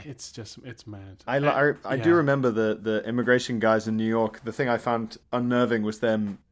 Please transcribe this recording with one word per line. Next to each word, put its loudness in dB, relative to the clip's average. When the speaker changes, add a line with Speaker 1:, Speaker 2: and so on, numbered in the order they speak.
Speaker 1:
it's -16
just, -16
it's -16
mad. -16
Speaker 2:
I 0
li-, 2
Speaker 1:
Uh, 2
Speaker 2:
I, -4
I -2
do 2
Speaker 1:
yeah. 8
Speaker 2:
remember 4
the, 0
the -2
immigration 0
guys 2
in 0
New 0
York. 0
The -6
thing -2
I 0
found -4
unnerving 0
was -4
them 0